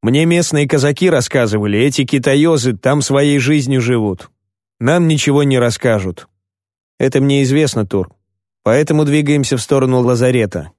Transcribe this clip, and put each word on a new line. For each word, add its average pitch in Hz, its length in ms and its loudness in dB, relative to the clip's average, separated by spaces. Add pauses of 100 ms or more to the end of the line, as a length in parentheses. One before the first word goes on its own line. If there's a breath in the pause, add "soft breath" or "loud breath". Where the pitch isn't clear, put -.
«Мне 139 240 0
местные 160 420 0
казаки 147 400 0
рассказывали, 110 680 0
эти 135 260 0
китаёзы 139 720 0
там 143 240 0
своей 143 380 0
жизнью 135 420 0
живут. 113 500 -4 (500)
Нам 165 280 2
ничего 147 360 2
не 135 140 2
расскажут». 113 680 -2 (720)
«Это 131 240 0
мне 139 200 2
известно, 131 440 0
Тур. 92 260 -4 (540)
Поэтому 151 380 2
двигаемся 143 520 0
в 117 60 -4
сторону 131 380 0
лазарета. 120 800 0